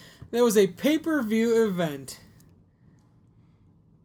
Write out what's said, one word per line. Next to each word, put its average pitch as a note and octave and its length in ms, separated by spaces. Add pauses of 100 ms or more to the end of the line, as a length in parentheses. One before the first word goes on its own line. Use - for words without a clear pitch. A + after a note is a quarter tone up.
(320)
That A#3 100
was A3 140
a G3 100
pay-per-view A#3 1000
event. D#3 500 (1900)